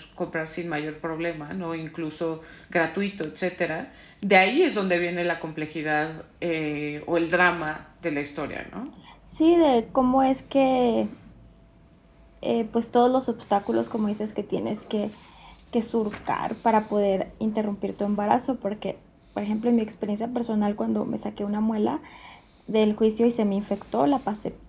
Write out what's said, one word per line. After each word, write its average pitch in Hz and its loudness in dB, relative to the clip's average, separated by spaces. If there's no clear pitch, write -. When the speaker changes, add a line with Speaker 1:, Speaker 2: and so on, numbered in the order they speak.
Speaker 1:
comprar 170 -6
sin 170 -8
mayor 151 -4
problema, 160 -6
¿no? 170 -6
Incluso 160 -6
gratuito, 170 -2
etcétera. 175 -4
De 196 6
ahí 233 6
es 254 4
donde 190 2
viene 175 -2
la 165 0
complejidad, 156 -4
eh, 151 -4
o 170 0
el 165 0
drama 170 2
de 165 -2
la 143 -2
historia, - -8
¿no? 247 -10
Speaker 2:
Sí, 330 4
de 262 6
cómo 262 4
es 262 2
que, 247 2
eh, 233 0
pues, 233 -2
todos 247 6
los 262 0
obstáculos, 226 0
como 214 -2
dices, 214 -4
que 202 -4
tienes 214 -4
que, 214 -2
que 233 2
surcar 220 -4
para 220 2
poder 202 0
interrumpir 214 -2
tu 202 -4
embarazo, 220 0
porque, 202 -6
por 208 -4
ejemplo, 214 -2
en 240 4
mi 220 4
experiencia 214 -4
personal, 214 0
cuando 220 0
me 214 -4
saqué 208 -6
una 208 -2
muela 220 0
del 214 4
juicio 220 4
y 240 4
se 226 0
me 196 0
infectó, 208 -2
la 269 4
pasé 214 -6